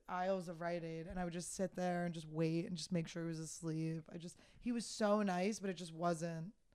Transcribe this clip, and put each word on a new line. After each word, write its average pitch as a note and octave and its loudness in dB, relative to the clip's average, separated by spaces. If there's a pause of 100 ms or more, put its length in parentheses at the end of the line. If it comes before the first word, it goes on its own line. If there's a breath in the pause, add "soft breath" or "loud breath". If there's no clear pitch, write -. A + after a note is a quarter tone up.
aisles F#3 0
of E3 -8
Rite E3+ -2
Aid, D#3+ -6
and E3 -6
I F3+ 0
would F3 -2
just E3+ -6
sit F#3 0
there F3 2
and F3 0
just D#3+ -8
wait D#3+ 2
and F3+ -4
just D#3 -6
make E3 2
sure E3+ -6
he E3 -2
was D#3+ -2
asleep. D#3+ -2 (120)
I F3 -8
just, E3+ -10 (240 soft breath)
he A#3+ -2
was A#3+ 0
so G#3 4
nice, F#3+ 2
but G3 -2
it E3 -4
just E3 -8
wasn't E3 0 (220)